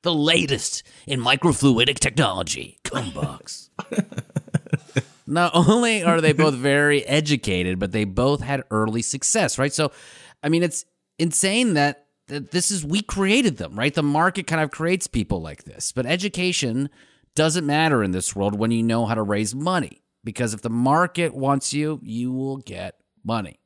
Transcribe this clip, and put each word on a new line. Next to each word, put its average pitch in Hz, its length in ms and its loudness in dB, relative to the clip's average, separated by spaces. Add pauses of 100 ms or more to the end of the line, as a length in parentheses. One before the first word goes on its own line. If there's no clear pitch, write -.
The 175 120 0
latest 151 680 0 (240)
in 135 120 -4
microfluidic 135 760 4
technology, 101 840 0
Cumbox. - 880 -8 (200)
<laughs> - 1400 -6
Not 165 260 0
only 214 520 4
are 170 160 4
they 156 120 4
both 156 220 4
very 143 500 2
educated, 104 760 0
but 98 100 -2
they 107 140 0
both 123 360 0
had 135 300 -4
early 110 320 0
success, - 560 -2
right? 139 140 0
So, 151 180 0 (540)
I 147 40 0
mean, 165 140 4
it's 170 220 -2 (340)
insane 196 560 2
that, 143 320 0 (220)
that 143 240 -8
this 175 180 0
is, 185 140 -4
we 175 180 0
created 196 540 2
them, 87 200 -8
right? 131 160 0
The 156 120 0
market 160 420 0
kind 160 160 0
of 151 80 -2
creates 175 380 -2
people 98 340 -2
like 78 220 -14
this. - 260 -10
But 127 160 -4
education 175 840 -2 (460)
doesn't 156 320 2
matter 147 380 2
in 92 80 0
this 92 240 -4
world 101 200 0
when 110 140 0
you 113 140 0
know 113 220 0
how 110 100 -2
to 110 60 -2
raise 104 340 -2
money, 156 460 -4 (200)
because 113 320 -4
if 104 80 -12
the 117 80 -4
market 156 640 0
wants 135 400 -2
you, 151 300 -2
you 120 260 -4
will 135 280 -4
get 92 360 -12 (300)
money. 107 420 -6